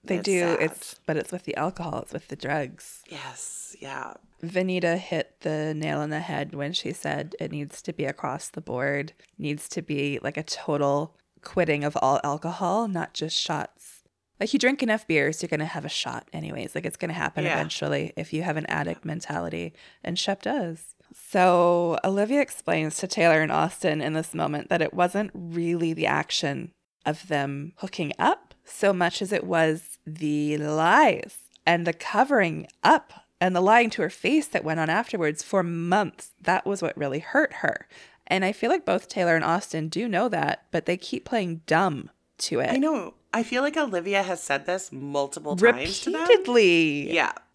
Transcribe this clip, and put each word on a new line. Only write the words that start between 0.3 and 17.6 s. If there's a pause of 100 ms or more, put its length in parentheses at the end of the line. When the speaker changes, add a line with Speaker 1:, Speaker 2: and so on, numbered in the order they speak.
Speaker 2:
sad.
Speaker 1:
It's,
but
it's
with
the
alcohol.
It's
with
the
drugs.
Speaker 2:
Yes.
Yeah. (280)
Speaker 1:
Vanita
hit
the
nail
on
the
head
when
she
said
it
needs
to
be
across
the
board, (260)
needs
to
be,
like,
a
total (260)
quitting
of
all
alcohol,
not
just
shots. (360)
Like,
you
drink
enough
beers,
you're
gonna
have
a
shot
anyways.
Like,
it's
gonna
happen
Speaker 2:
Yeah.
Speaker 1:
eventually